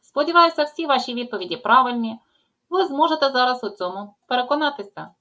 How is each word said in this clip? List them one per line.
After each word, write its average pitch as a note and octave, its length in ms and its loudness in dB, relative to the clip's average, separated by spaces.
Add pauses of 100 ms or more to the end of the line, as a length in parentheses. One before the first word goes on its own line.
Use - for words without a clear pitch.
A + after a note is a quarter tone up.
Сподіваюся, E4 600 2
всі D#4 220 -6
ваші B3+ 280 0
відповіді F#3+ 440 -6
правильні. A#3 600 2 (500)
Ви F#4 160 0
зможете D4 440 0
зараз B3 340 0
у G3+ 60 -6
цьому F#3+ 460 -8 (120)
переконатися. B3 840 -2 (120)